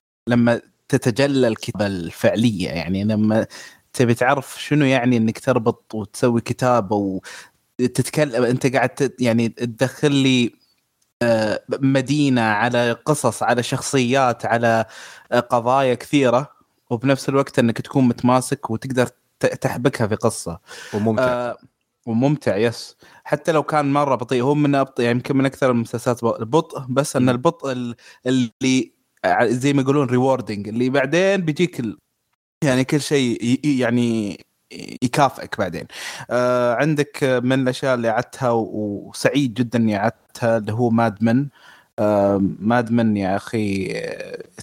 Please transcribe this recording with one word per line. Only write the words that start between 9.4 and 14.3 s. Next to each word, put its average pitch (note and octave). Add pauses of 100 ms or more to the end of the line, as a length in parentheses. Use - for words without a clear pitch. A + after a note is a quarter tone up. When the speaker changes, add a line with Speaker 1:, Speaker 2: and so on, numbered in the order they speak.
Speaker 1:
تدخل B2
لي، C3 (680)
آه، A2
مدينة C3+
على A#2
قصص، B2+
على A#2+
شخصيات، B2+